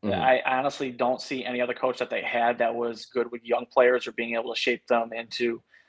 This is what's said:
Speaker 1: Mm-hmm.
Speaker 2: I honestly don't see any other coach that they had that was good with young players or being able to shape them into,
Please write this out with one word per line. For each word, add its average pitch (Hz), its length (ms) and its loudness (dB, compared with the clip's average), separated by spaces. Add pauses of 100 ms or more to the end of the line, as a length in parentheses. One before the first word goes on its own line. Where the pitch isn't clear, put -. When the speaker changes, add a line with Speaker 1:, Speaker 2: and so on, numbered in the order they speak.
Speaker 1:
Mm-hmm. 110 160 0
Speaker 2:
I 127 260 4
honestly 135 460 -2
don't 123 300 0
see 131 240 -6
any 123 160 -4
other 123 120 0
coach 127 260 -2
that 123 100 -4
they 104 140 -4
had 120 340 0
that 117 160 0
was 117 320 -6
good 120 260 -2
with 117 140 -12
young 120 260 0
players 123 360 4
or 117 60 -8
being 117 200 -4
able 117 200 -4
to 110 60 -6
shape - 280 0
them 117 260 2
into, 117 480 -4 (280)